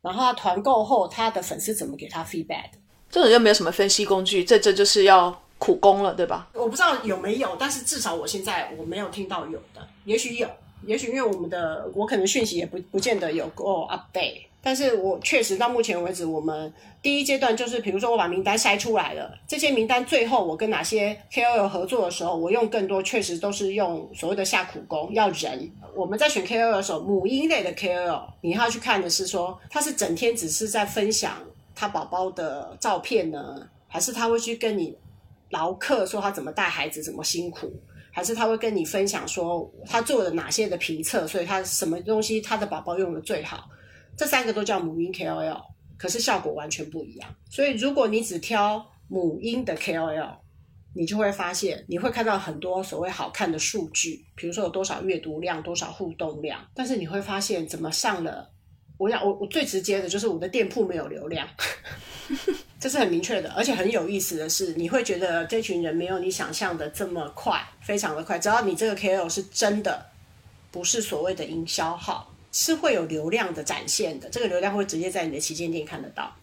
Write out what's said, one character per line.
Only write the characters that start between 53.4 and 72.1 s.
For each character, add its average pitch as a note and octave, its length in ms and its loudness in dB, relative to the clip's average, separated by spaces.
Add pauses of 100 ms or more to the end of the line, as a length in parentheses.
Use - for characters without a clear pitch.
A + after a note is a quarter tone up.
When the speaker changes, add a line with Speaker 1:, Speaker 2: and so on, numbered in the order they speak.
Speaker 1:
的 D#3 80 -2
数 E3 300 -2
据， - 340 -4 (140)
比 E3+ 100 -10
如 F3 60 -6
说 G3+ 120 -2
有 E3 60 -2
多 F#3+ 140 -2
少 E3 180 -4
阅 F#3 140 0
读 D#3 240 -8
量、 E3 220 -4
多 E3+ 120 -6
少 E3+ 160 -4
互 E3 220 -8
动 D#3 300 -6
量， D3 180 -6 (140)
但 C4 120 -4
是 B3+ 100 0
你 E3+ 100 -4
会 G3 160 -4
发 G3+ 180 -4
现 F3 260 -2
怎 - 140 -10
么 D#3+ 100 -4
上 G3 320 0
了， - 280 -8 (480)
我 G3 100 0
想， A3+ 180 0
我， G3 140 4
我 G3+ 60 -4
最 D4+ 180 -2
直 F#3+ 160 -2
接 G3 220 0
的 F3+ 40 -6
就 F#3 120 -2
是 A3 100 0
我 E3 100 -2
的 F3 80 -4
店 G3+ 220 0
铺 A3+ 160 0
没 F3+ 120 -2
有 D3 120 -4
流 D3+ 200 -10
量。 D3+ 200 -6 (800)
<laughs> - 500 -4
这 C4 120 -4
是 C#4+ 80 0
很 A3+ 100 4
明 E3+ 140 2
确 G#3 180 -2
的， D#3 160 -8
而 A3+ 80 0
且 C4+ 80 2
很 G3+ 180 2
有 F3+ 160 0
意 G3 140 -2
思 F3 160 -4
的 D#3 100 -4
是， E3 280 -2
你 E3 160 -2
会 B3+ 120 2
觉 G3 140 -2
得 E3+ 300 0
这 A3 160 0
群 F3 200 -2
人 D#3+ 140 -2
没 F3 80 0
有 F#3 140 -2
你 F#3 120 -2
想 D#3 220 -4
象 F3+ 240 -2
的 D#3 140 -6
这 F#3+ 180 -6
么 E3+ 260 -6
快， G3 240 0 (220)
非 G#3 160 -4
常 F#3+ 180 -2
的 D#3+ 80 -6
快。 E3+ 160 -2
只 G#3 120 0
要 A#3 100 6
你 F#3+ 140 0
这 A3 120 0
个 G#3 80 0
K G3 220 2
O F#3+ 60 0
L E3 60 -2
是 F#3+ 160 -4
真 G#3 380 0
的， F3+ 220 -4 (640)
不 F3 140 -10
是 A3+ 160 2
所 D#3+ 220 -4
谓 F#3 120 -2
的 E3 80 -8
营 E3 240 -6
销 E3+ 300 -2
号， - 320 -6 (220)